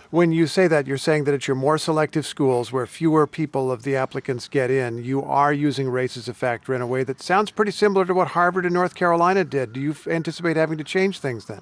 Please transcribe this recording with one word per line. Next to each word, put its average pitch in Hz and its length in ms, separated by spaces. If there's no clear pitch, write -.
When 170 220
you 165 160
say 185 220
that, 147 180
you're 135 100
saying 151 280
that 143 80
at 135 120
your 135 100
more 143 220
selective 156 480
schools 123 460
where 123 160
fewer 156 400
people 135 460
of 113 100
the 135 140
applicants 131 500
get 131 240
in, 120 320
you 135 180
are 143 300
using 139 380
race 127 260
as 120 140
a 117 40
factor 123 400
in 127 80
a 120 60
way 131 160
that 131 180
sounds 202 300
pretty 208 200
similar 196 340
to 180 80
what 175 160
Harvard 175 340
and 175 100
North 180 220
Carolina 175 480
did. 127 300
Do 135 80
you 147 100
f-, - 160
anticipate 165 480
having 160 220
to 147 80
change 190 340
things 117 240
then? 101 180